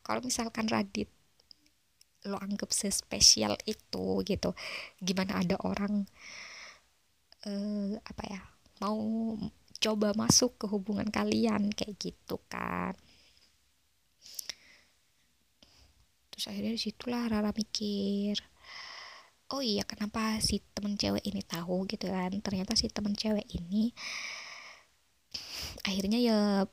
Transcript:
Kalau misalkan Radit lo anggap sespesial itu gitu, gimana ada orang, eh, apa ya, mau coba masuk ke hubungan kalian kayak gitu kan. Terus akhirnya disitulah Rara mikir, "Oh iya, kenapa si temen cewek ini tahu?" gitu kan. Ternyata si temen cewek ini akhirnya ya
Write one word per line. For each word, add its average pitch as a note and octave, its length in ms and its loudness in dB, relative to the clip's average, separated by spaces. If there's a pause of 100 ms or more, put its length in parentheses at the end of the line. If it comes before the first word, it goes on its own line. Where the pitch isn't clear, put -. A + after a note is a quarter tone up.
Kalau A3+ 240 -2
misalkan A3+ 480 -2
Radit G#3 400 0 (1120)
lo G3 140 -4
anggap G3+ 320 -4
sespesial - 800 6 (140)
itu F#3+ 580 -2
gitu, - 240 0 (540)
gimana F#3+ 360 0
ada F#3 220 2
orang, G3+ 460 0 (1400)
eh, G3+ 460 -2 (100)
apa - 240 -10
ya, F#3+ 140 -8 (420)
mau G#3+ 160 0 (800)
coba G#3+ 400 2
masuk A#3+ 400 4
ke - 80 -6
hubungan G3+ 460 0
kalian G#3+ 580 4
kayak G#3 300 -4
gitu - 400 -6 (100)
kan. - 460 -2 (3500)
Terus - 160 -6
akhirnya G3+ 240 -2
disitulah A#3+ 560 -4
Rara G#3 240 2
mikir, G3+ 840 0 (1160)
"Oh C#4 80 -2
iya, G3+ 240 2
kenapa A3 560 -2
si - 180 2 (140)
temen G#3 260 -2
cewek G3+ 300 0
ini G3 160 -4
tahu?" F3+ 440 -2
gitu G3+ 200 -4
kan. F#3 200 0 (140)
Ternyata G3 340 -2
si - 120 2
temen G#3 240 0
cewek G#3+ 320 0 (120)
ini G3+ 360 0 (1900)
akhirnya G3 320 2
ya A3+ 180 6 (340)